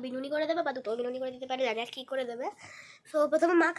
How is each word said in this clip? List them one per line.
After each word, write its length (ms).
বিনুনি 300
করে 160
দেবে 180
বা 100
দুটো 120
বিনুনি 220
করে 140
দিতে 140
পারে, 180
জানি 140
না 140
কী 60
করে 200
দেবে। 140
So 60
প্রথমে 320
মা 160